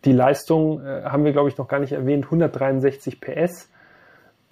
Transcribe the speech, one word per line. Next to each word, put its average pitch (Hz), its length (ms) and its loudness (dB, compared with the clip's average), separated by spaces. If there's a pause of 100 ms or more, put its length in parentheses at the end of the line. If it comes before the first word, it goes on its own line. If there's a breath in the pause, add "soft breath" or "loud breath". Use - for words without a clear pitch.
die 139 80 6
Leistung, 147 720 2
äh, 135 160 -10
haben 143 220 0
wir, 147 80 2
glaub 143 160 2
ich, 135 100 -6
noch 131 80 -8
gar 139 140 -4
nicht 139 120 -4
erwähnt. 139 380 -2
Hundertdreiundsechzig 139 880 0
P 131 120 -10
S, 175 360 -4 (840 soft breath)